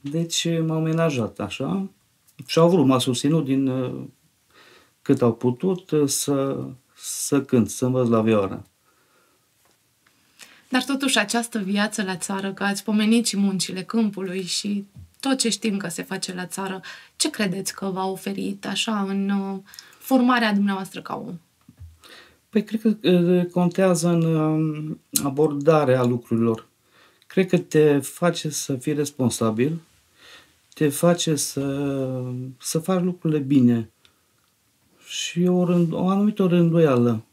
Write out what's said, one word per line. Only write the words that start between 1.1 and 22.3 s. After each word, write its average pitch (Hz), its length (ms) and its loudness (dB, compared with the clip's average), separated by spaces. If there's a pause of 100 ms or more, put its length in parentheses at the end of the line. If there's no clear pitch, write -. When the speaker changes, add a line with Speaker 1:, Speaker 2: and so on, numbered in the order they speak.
Speaker 1:
așa 160 500 -4 (580)
și - 120 0
au 165 100 6
vrut, 170 180 4
m-au 131 120 4
susținut 143 460 0
din, 135 220 0
uh, 131 360 -4 (1000)
cât 135 200 2
au 117 100 4
putut, 175 580 -2
uh, 147 180 2
să, 135 580 -2 (300)
să - 460 -2
cânt, 113 280 2
să - 140 -6
învăț 127 240 0
la 113 120 4
vioară. 107 460 0 (2000)
Speaker 2:
Dar 254 160 -2
totuși 269 340 -2
această 226 400 -2
viață 202 440 -2
la 185 140 -4
țară, 190 360 -6
că 190 120 -6
ați 202 200 -4
pomenit 220 420 2
și - 100 -4
muncile 190 460 -2
câmpului 190 600 -4
și 202 420 -4 (360)
tot 269 180 0
ce 233 100 0
știm 208 280 -4
că 196 120 -6
se 175 140 -10
face 185 320 -8
la 180 120 -10
țară, 190 340 -8 (360)
ce 311 140 -2
credeți 196 440 -4
că - 120 -8
v-a 190 200 -4
oferit 196 600 -8
așa 202 340 -4
în, 196 300 -2
uh, 196 280 -2 (400)
formarea 247 540 2
dumneavoastră 196 480 -2
ca - 160 -10 (100)
om? 175 120 -12 (1160)